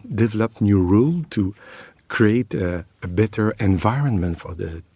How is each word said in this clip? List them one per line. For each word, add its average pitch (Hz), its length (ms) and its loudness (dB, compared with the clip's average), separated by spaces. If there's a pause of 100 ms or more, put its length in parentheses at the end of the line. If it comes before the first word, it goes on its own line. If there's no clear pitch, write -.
(140)
develop 110 460 0
new 101 220 4
rule, 127 480 2
to 98 260 -2 (540)
create 113 440 0
a, 87 300 -4 (180)
a - 60 -10
better 107 520 0
environment 101 800 0
for - 140 -12
the 82 280 -10 (120)